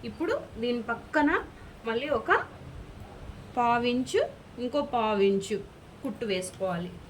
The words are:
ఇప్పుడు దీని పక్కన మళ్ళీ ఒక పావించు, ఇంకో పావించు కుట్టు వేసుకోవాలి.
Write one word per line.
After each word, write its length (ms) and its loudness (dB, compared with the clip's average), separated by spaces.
ఇప్పుడు 220 0
దీని 180 0
పక్కన 380 2
మళ్ళీ 200 -2
ఒక 100 2
పావించు, 640 4
ఇంకో 160 0
పావించు 640 4
కుట్టు 300 -4
వేసుకోవాలి. 600 -2